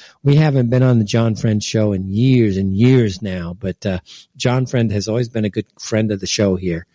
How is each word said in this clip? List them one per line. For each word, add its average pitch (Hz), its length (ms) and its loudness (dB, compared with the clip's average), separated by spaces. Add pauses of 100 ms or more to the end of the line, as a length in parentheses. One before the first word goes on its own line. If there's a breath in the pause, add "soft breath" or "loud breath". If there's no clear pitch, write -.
(220 loud breath)
we 143 140 4
haven't 139 340 2
been 127 120 2
on 123 160 4
the 110 60 2
John 113 300 0
Friend 107 280 0
Show 107 300 0
in 95 160 -4
years 113 480 2
and 98 180 -2
years 117 460 2
now, 90 320 -8
but, 92 320 -8
uh, 92 140 -2 (360 loud breath)
John 127 300 -2
Friend 117 280 -2
has 101 160 -4
always 117 200 -2
been 110 160 -4
a 101 60 -2
good 110 160 -6 (120)
friend 110 320 -2
of 98 100 -6
the 95 60 -10
show 98 300 0
here. 87 380 -6